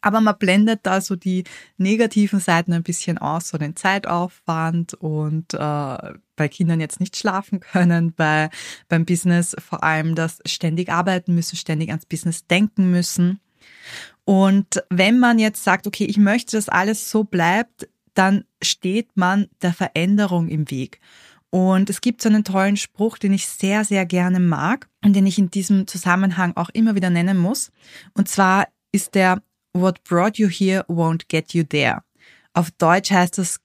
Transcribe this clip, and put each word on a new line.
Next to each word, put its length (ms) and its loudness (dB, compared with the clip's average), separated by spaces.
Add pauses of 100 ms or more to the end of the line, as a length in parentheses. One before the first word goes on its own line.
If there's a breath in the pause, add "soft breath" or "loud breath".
Aber 180 2
man 180 2
blendet 460 2
da 160 0
so 160 -6
die 300 -4 (320 loud breath)
negativen 640 2
Seiten 340 0
ein 100 -2
bisschen 340 -4
aus, 320 -6
so 80 -8
den 180 -6
Zeitaufwand 1200 -4
und, 580 -6
äh, 600 -6 (220)
bei 140 -2
Kindern 320 -2
jetzt 180 -8
nicht 160 -6
schlafen 460 -4
können, 520 2
bei, 360 0 (400 loud breath)
beim 160 2
Business 540 0
vor 240 -10
allem 300 0
das 320 -4
ständig 460 -4
arbeiten 420 0
müssen, 220 -2
ständig 340 -4
ans 160 -8
Business 400 -6
denken 460 2
müssen. 480 0 (880 loud breath)
Und 640 2
wenn 300 4
man 200 4
jetzt 240 0
sagt, 240 0
„Okay, 180 -4
ich 120 -2
möchte, 400 2
dass 100 -4
alles 420 -2
so 140 0
bleibt“, 640 -2 (260)
dann 300 2 (180)
steht 540 -4
man 320 0 (140)
der 120 0
Veränderung 760 0
im 200 -4
Weg. 300 -8 (500 soft breath)
Und 400 2
es 120 -6
gibt 200 -2
so 80 0
einen 140 4
tollen 320 0
Spruch, 420 -4
den 140 0
ich 160 -2
sehr, 380 -2
sehr 200 0
gerne 360 0
mag 480 0 (140)
und 120 6
den 100 4
ich 120 0
in 120 2
diesem 380 0
Zusammenhang 680 0
auch 140 -4
immer 260 0
wieder 140 0
nennen 280 2
muss. 340 -2 (420 loud breath)
Und 140 0
zwar 400 2 (240)
ist 240 -4
der 260 2 (320)
„What 300 0
brought 340 0
you 100 2
here 400 0
won't 420 -2
get 240 -4
you 100 2
there“. 380 0 (520 soft breath)
Auf 180 0
Deutsch 400 2
heißt 260 2
das 280 -4